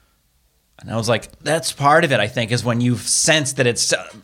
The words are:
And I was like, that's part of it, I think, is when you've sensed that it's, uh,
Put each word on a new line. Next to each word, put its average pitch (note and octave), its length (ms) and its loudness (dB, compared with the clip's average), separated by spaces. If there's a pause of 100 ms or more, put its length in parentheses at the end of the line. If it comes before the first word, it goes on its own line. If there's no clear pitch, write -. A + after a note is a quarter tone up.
(800)
And F#2+ 120 -14
I G#2+ 60 -4
was A2 100 -4
like, - 320 -2
that's - 320 -2
part D3 320 4
of D3+ 80 2
it, A#2+ 80 2
I G#2 80 0
think, A2+ 240 -4
is A#2 140 -2
when A#2+ 160 0
you've A#2+ 200 0
sensed D3+ 560 0
that B2+ 100 2
it's, - 260 0
uh, - 120 -4 (180)